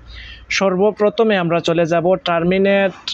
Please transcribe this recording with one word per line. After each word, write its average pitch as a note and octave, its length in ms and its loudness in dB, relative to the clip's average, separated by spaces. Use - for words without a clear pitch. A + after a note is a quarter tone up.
সর্বপ্রথমে G3+ 880 0
আমরা E3+ 220 0
চলে E3+ 260 2
যাব E3+ 300 0
টার্মিনেট F#3+ 840 0